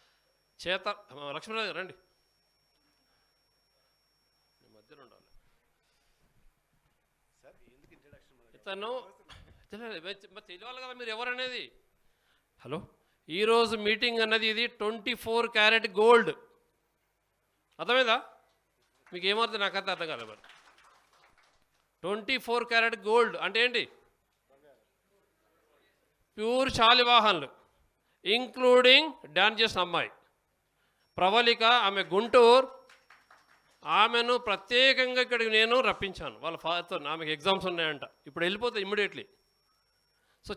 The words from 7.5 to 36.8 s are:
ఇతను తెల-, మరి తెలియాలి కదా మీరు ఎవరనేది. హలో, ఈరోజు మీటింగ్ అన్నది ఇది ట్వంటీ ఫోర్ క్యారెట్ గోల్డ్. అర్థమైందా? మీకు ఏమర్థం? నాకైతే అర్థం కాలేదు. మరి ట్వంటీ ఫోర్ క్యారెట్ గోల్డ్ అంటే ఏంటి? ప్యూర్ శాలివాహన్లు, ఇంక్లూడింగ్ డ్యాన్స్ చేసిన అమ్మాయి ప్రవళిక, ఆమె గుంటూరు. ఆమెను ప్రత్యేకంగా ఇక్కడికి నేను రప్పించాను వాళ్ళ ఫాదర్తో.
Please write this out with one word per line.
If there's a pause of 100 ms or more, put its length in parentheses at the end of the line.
ఇతను (800)
తెల-, (340)
మరి
తెలియాలి
కదా
మీరు
ఎవరనేది. (1000)
హలో, (600)
ఈరోజు (120)
మీటింగ్
అన్నది
ఇది (160)
ట్వంటీ (100)
ఫోర్ (120)
క్యారెట్ (140)
గోల్డ్. (1500)
అర్థమైందా? (960)
మీకు
ఏమర్థం?
నాకైతే
అర్థం
కాలేదు.
మరి (1600)
ట్వంటీ
ఫోర్
క్యారెట్ (120)
గోల్డ్
అంటే
ఏంటి? (2500)
ప్యూర్
శాలివాహన్లు, (880)
ఇంక్లూడింగ్ (260)
డ్యాన్స్
చేసిన
అమ్మాయి (1080)
ప్రవళిక, (260)
ఆమె (120)
గుంటూరు. (1400)
ఆమెను (140)
ప్రత్యేకంగా
ఇక్కడికి
నేను (120)
రప్పించాను
వాళ్ళ
ఫాదర్తో. (180)